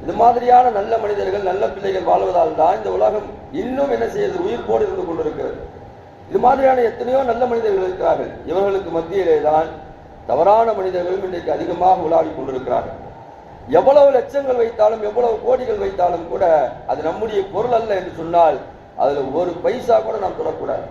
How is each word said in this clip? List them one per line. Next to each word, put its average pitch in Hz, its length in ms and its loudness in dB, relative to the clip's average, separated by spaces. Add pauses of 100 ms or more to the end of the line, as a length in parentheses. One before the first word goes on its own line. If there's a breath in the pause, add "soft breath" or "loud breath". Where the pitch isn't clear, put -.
இது 170 100 -6
மாதிரியான 240 560 4
நல்ல 220 280 -2
மனிதர்கள், 202 440 -2
நல்ல 190 260 -2
பிள்ளைகள் 190 360 -4
வாழ்வதால் 175 520 2
தான் 165 220 4
இந்த 202 140 -4
உலகம் 208 360 0 (240)
இன்னும் 254 400 -2
என்ன 226 160 -2
செய்யறது, 196 320 -4
உயிர்ப்போடு 220 420 -2
இருந்து 185 240 -4
கொண்டிருக்கிறது. 156 500 -6 (760)
இது 190 100 0
மாதிரியான 262 420 4
எத்தனையோ 240 420 0
நல்ல 240 220 0
மனிதர்கள் 220 380 0
இருக்கிறார்கள். 165 480 -2 (140)
இவர்களுக்கு 185 440 0
மத்தியிலே 165 520 0
தான் 156 260 2 (600)
தவறான 208 460 4
மனிதர்களும் 185 500 -2
இன்றைக்கு 175 280 -6
அதிகமாக 175 500 2
உலாவிக் 160 340 0
கொண்டிருக்கிறார்கள். 131 600 -4 (720)
எவ்வளவு 277 420 6
லட்சங்கள் 269 440 0
வைத்தாலும், 220 480 0
எவ்வளவு 208 420 0
கோடிகள் 226 320 0
வைத்தாலும் 175 520 -2
கூட, 160 420 2 (160)
அது 139 160 -4
நம்முடைய 202 380 -2 (120)
பொருள் 226 180 -2
அல்ல 220 240 0
என்று 180 220 -6
சொன்னால், 165 400 4 (400)
அதுல 143 220 0
ஒரு 147 320 -2
பைசா 214 480 0
கூட 220 180 -6
நாம் 175 220 -6
தொடக்கூடாது. - 520 -6